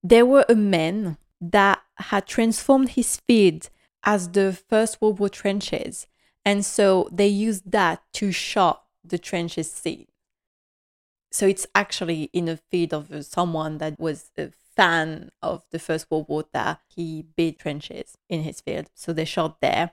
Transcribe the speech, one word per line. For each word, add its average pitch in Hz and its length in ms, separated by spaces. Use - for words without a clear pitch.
There 233 240
were 269 240
a 233 60
man 190 600
that 196 420
had - 280
transformed 254 640
his - 280
field 190 520
as 196 260
the 196 240
First 220 460
World 214 200
War 202 100
trenches. - 800
And 202 220
so 190 460
they 202 160
used 202 440
that 175 300
to 196 180
shot - 540
the 170 160
trenches 170 520
scene. - 360
So - 140
it's 190 300
actually 170 580
in 170 140
a 160 100
field 170 360
of, 151 180
uh, 151 100
someone 156 580
that 156 200
was 160 380
a 147 140
fan 165 540
of 170 300
the 160 80
First - 300
World 156 200
War 151 240
that 135 340
he 165 380
built 165 240
trenches - 580
in 160 140
his - 180
field. - 340
So - 180
they 160 120
shot 160 360
there. 170 320